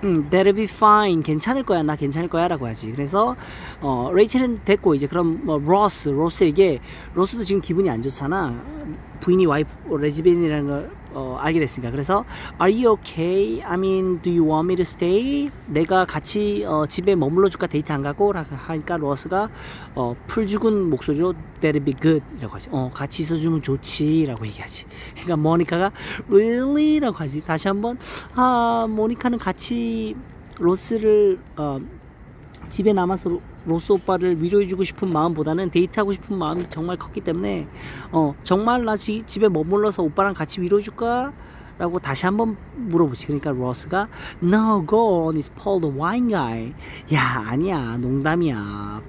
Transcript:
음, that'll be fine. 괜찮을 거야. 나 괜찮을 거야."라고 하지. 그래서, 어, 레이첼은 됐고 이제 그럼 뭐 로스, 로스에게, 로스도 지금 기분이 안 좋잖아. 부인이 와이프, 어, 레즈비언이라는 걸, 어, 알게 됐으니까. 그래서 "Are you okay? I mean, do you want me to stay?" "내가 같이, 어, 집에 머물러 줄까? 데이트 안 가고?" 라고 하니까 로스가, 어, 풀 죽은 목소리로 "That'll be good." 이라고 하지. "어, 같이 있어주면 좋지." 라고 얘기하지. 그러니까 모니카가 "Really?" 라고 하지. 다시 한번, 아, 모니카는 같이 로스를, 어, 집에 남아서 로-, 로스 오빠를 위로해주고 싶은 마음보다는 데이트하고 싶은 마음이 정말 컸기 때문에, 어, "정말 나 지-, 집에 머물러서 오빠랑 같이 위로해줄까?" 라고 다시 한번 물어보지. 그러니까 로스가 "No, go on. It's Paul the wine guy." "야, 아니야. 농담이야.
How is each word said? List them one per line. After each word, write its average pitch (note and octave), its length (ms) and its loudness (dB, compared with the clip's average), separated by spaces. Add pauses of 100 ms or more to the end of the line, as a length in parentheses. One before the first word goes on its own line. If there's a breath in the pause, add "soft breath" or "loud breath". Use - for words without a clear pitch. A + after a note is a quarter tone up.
음, E3 280 2
that'll F#3+ 240 6
be A3 80 0
fine. G#3 580 4
괜찮을 D#3 420 0
거야. F3 200 2
나 D3+ 120 0
괜찮을 D3 340 -2
거야."라고 E3 360 0
하지. A2 260 -6
그래서, F3+ 440 0 (460 loud breath)
어, B2+ 300 0
레이첼은 A3+ 540 2
됐고 G3 300 4
이제 C#3 100 0
그럼 E3 380 0
뭐 D#3 160 0
로스, F3+ 500 2
로스에게, D#3+ 720 2 (340 loud breath)
로스도 G3 300 -2
지금 F#3+ 180 0
기분이 F3+ 280 0
안 A2+ 120 -2
좋잖아. C3+ 720 -4 (460)
부인이 F3+ 260 4
와이프, D3+ 240 2 (200)
어, F3 80 0
레즈비언이라는 D3+ 680 2
걸, C#3+ 240 -4 (220)
어, C3 260 -8
알게 D#3+ 200 2
됐으니까. B2 320 -2
그래서 D#3+ 340 0 (340 loud breath)
"Are F#3 140 6
you A3+ 240 4
okay? F#3+ 640 -2
I F3 140 -4
mean, F#3 460 0
do F#3 120 -2
you E3+ 100 6
want D#3 220 2
me F#3 100 2
to F3+ 60 0
stay?" B3 680 0 (180)
"내가 E3 360 2
같이, G#3 640 -2
어, D#3 220 0
집에 F#3 280 2
머물러 E3+ 320 4
줄까? F3 200 -2
데이트 D#3 260 -2
안 C#3 80 -2
가고?" E3 320 0
라고 D#3 200 -6
하니까 D#3+ 440 -6
로스가, D#3+ 520 -2 (460 loud breath)
어, B2 200 -2 (120)
풀 A3 180 0
죽은 G#3 440 2
목소리로 D#3+ 460 0 (260)
"That'll D3 240 2
be C#3 80 0
good." D#3 320 2 (120)
이라고 A2+ 180 -10
하지. G2 160 -14
"어, C3 220 -2
같이 - 280 -6
있어주면 D#3+ 400 0
좋지." D3+ 640 0
라고 A2+ 200 -6
얘기하지. - 400 -12 (280 loud breath)
그러니까 F3 240 -4
모니카가 E3+ 540 2 (380 loud breath)
"Really?" C4+ 680 4
라고 B3 180 0
하지. D3+ 280 -6
다시 D#3+ 240 0
한번, A3 280 -2 (380 loud breath)
아, A#3 540 2
모니카는 A3+ 480 0
같이 A3+ 800 -4 (440)
로스를, G#3 800 4 (160)
어, C#3+ 240 -4 (920)
집에 G#3 220 2
남아서 F#3 380 0
로-, F3 120 -2 (240)
로스 E3 280 0
오빠를 F3+ 480 2
위로해주고 F#3 420 2
싶은 F#3 300 -4
마음보다는 D#3+ 560 0
데이트하고 F#3+ 420 2
싶은 G3 260 -4
마음이 E3+ 320 -4
정말 E3+ 280 -6
컸기 - 240 -10
때문에, F3+ 460 -4 (440 loud breath)
어, D3+ 220 2 (100)
"정말 A3+ 400 2
나 G#3+ 140 0
지-, G#3+ 260 -4
집에 G#3+ 240 2
머물러서 F#3+ 540 2
오빠랑 F#3+ 320 2
같이 D#3+ 260 -6
위로해줄까?" A#3 760 0 (440 loud breath)
라고 F3 220 -2
다시 C#3 260 -4
한번 G#3+ 320 0 (180)
물어보지. E3+ 520 0
그러니까 D3 240 -2
로스가 C3+ 560 -2 (340 loud breath)
"No, G#3 460 4
go F#3+ 400 4
on. D#3+ 80 0
It's D3 180 -4
Paul G3 280 0
the D3 140 -2
wine G#3+ 340 0
guy." A#2+ 440 -2 (400 loud breath)
"야, B2+ 320 0
아니야. C3 520 -2
농담이야. B2 1120 -2